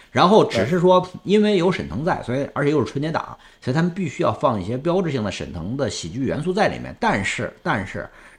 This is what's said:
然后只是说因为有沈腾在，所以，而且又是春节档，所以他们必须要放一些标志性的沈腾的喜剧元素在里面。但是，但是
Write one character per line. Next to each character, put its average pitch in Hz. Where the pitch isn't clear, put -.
然 151
后 196
只 113
是 170
说 180
因 202
为 208
有 180
沈 71
腾 107
在， -
所 120
以， 139
而 147
且 143
又 139
是 -
春 139
节 156
档， -
所 -
以 -
他 160
们 175
必 185
须 156
要 110
放 117
一 87
些 117
标 170
志 170
性 131
的 101
沈 71
腾 85
的 131
喜 85
剧 101
元 120
素 180
在 190
里 69
面。 64
但 123
是， -
但 113
是 -